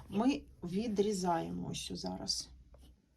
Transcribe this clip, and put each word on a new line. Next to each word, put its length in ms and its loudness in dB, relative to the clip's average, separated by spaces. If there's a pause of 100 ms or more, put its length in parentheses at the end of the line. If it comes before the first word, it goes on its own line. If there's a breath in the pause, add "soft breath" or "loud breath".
ми 320 4 (220)
відрізаємо 1080 2
ось 240 -6
зараз. 540 -4 (680)